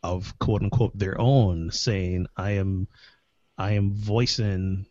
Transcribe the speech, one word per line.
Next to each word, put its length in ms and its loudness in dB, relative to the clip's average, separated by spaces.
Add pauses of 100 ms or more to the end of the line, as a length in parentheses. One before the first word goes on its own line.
of 360 -6
quote 240 0
unquote 340 0
their 240 -2
own 520 4
saying, 540 -2 (100)
"I 160 -2
am, 340 0 (680)
I 160 -2
am 220 2
voicing 960 0